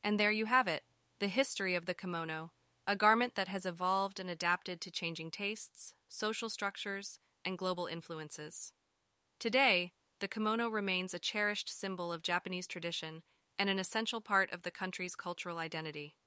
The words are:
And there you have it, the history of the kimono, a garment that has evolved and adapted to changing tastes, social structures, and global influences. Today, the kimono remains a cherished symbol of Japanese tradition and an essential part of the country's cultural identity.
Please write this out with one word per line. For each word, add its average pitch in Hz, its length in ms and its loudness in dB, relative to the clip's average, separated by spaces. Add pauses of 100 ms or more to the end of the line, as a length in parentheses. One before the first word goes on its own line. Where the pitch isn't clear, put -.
And 208 160 2
there 208 140 6
you 214 140 2
have 247 200 6
it, 165 160 0 (380)
the 202 80 0
history 190 480 2
of 170 100 -2
the 180 80 -2
kimono, 165 560 -4 (340)
a 202 120 2
garment 220 400 6
that 190 100 2
has 185 180 -2
evolved 190 540 0
and 185 100 -6
adapted 175 520 0
to 175 100 -8
changing 165 400 -4
tastes, - 640 -6 (140)
social 220 400 -2
structures, 196 720 -4 (240)
and 185 120 -2
global 180 300 0
influences. 156 880 -8 (680)
Today, 214 540 4 (260)
the 196 80 -2
kimono 220 420 0
remains 190 460 0
a 175 60 -6
cherished 208 500 0
symbol 180 420 -4
of 165 120 -6
Japanese 180 420 -2
tradition 165 560 -6 (340)
and 196 140 2
an 190 80 2
essential 220 420 0
part 196 320 4
of 175 100 -8
the 175 100 -6
country's 185 420 -6
cultural 175 440 -6
identity. 156 580 -6 (100)